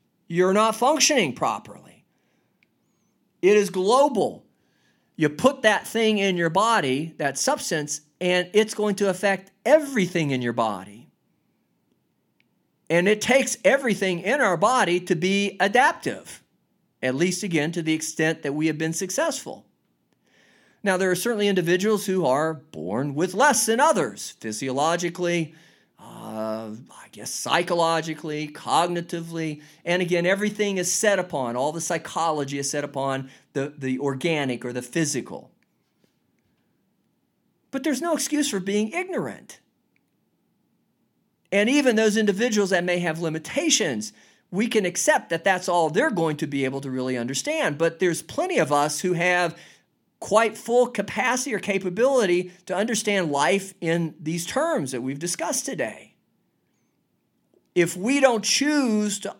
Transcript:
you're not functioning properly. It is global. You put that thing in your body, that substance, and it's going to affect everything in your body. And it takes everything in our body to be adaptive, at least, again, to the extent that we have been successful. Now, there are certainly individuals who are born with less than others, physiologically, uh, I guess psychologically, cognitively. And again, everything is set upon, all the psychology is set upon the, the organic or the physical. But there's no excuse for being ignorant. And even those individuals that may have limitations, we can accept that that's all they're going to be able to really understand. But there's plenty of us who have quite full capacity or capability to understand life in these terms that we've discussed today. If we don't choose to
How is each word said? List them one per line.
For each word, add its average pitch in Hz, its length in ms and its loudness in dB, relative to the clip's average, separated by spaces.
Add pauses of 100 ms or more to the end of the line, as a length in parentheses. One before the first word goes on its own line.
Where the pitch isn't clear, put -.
(280)
you're 180 240 2
not 220 240 4
functioning 254 560 4
properly. - 720 -6 (1400)
It 196 140 6
is 196 140 4
global. 196 760 2 (720)
You 151 140 2
put 269 320 2
that 214 260 2
thing 220 300 2
in 196 180 2
your 170 140 0
body, 165 680 0
that 139 180 -4
substance, 165 680 -2 (180)
and 180 320 0
it's 214 220 4
going 208 220 0
to 202 120 0
affect 190 420 -2 (160)
everything 247 640 2
in 131 120 0
your 120 100 -2
body. 104 540 -4 (1800)
And 175 160 4
it 214 140 2
takes 254 460 2
everything 202 540 2
in 220 200 0
our 196 160 2
body 190 440 2
to 175 140 -2
be 196 460 0
adaptive, 202 840 0 (600)
at 131 120 0
least, 180 280 0
again, 165 300 0
to 170 100 -4
the 156 100 0
extent 160 500 -2
that 143 120 -4
we 151 120 0
have 156 120 -2
been 160 160 -4
successful. - 720 -6 (1160)
Now, 190 140 2
there 185 140 2
are 180 40 2
certainly 208 340 0
individuals 190 580 2
who 190 180 0
are 147 300 2
born 127 600 -6
with 175 200 -2
less 262 320 4
than 220 120 0
others, 196 520 0 (100)
physiologically, 165 1120 -2 (460)
uh, 110 680 -8
I 120 420 -18
guess - 180 -14
psychologically, 160 1160 -2
cognitively. 165 1120 -2 (240)
And 175 160 0
again, 175 240 0
everything 202 540 0
is 180 120 -2
set 202 280 2
upon, 135 380 -4
all 139 160 -2
the 165 100 -8
psychology 151 760 -2
is 139 120 -4
set 147 140 -4
upon 135 440 -4 (240)
the, 143 240 -4
the 131 220 -4
organic 139 680 -2
or 123 80 -6
the 123 80 -6
physical. 139 720 -6 (2250)
But 269 140 -6
there's 277 160 -2
no 339 140 0
excuse 294 340 -2
for 196 120 -4
being 208 320 -2
ignorant. 320 680 -6 (1900)
And 208 200 2
even 269 260 4
those 220 220 4
individuals 208 520 2
that 175 140 2
may 180 140 0
have 165 220 -2
limitations, 160 920 -2 (380)
we 208 180 -2
can 214 160 2
accept 208 460 0
that 165 140 -4
that's 185 220 2
all 175 220 2
they're 226 220 2
going 165 260 0
to 151 100 -4
be 139 200 -2
able 131 160 -4
to 139 80 -8
really 131 260 -4
understand. 151 640 -2
But 165 220 0
there's 175 200 0
plenty 349 380 -2
of 147 120 2
us 147 300 0
who 180 140 0
have 175 440 0 (600)
quite 226 380 2
full 240 300 2
capacity 233 680 -4
or 196 40 -4
capability 190 920 0 (140)
to 175 100 -4
understand 202 560 0
life 175 480 2
in 165 400 0
these 170 240 -4
terms 262 480 -2
that 123 80 -4
we've 131 180 -6
discussed 175 460 -6
today. 135 520 -8 (1600)
If 170 220 2
we 240 240 0
don't 240 240 4
choose 233 760 2
to - 200 -8